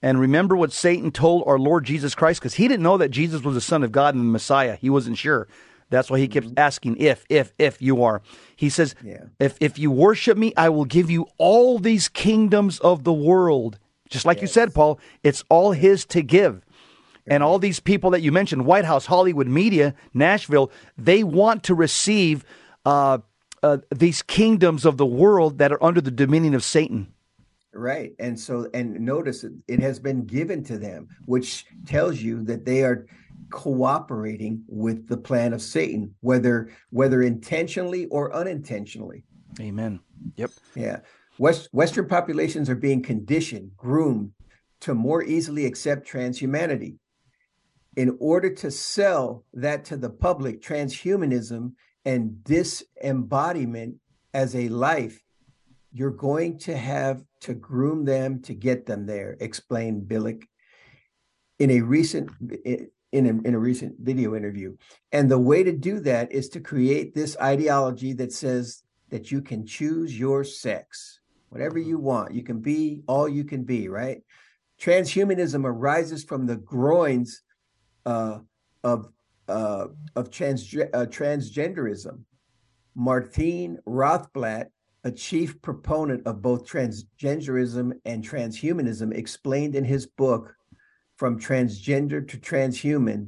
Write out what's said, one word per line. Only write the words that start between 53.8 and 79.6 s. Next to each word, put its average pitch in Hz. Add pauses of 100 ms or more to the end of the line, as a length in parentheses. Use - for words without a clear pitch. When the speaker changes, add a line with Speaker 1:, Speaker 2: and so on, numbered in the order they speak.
Speaker 2:
as 131
a 120
life, 123 (720)
you're 127
going 147
to 160
have 135 (200)
to -
groom 139
them 135
to -
get 123
them 101
there, 101
explained 110
Billick 110 (1160)
in 139
a 123
recent, 143 (320)
in - (360)
a, 113
in 120
a 113
recent 123
video 120
interview. 101 (340)
And 143
the 131
way 135
to 180
do 170
that 123
is 131
to 170
create 143
this 151
ideology 135
that 127
says 127 (260)
that 113
you 135
can 107
choose 156
your 139
sex, - (300)
whatever 147
you 160
want. 131
You 120
can 113
be 151
all 139
you 143
can 143
be, 110
right? 117 (580)
Transhumanism 180
arises 143
from 131
the 120
groins, 127 (640)
uh, 113 (440)
of, 117 (360)
uh, 104 (280)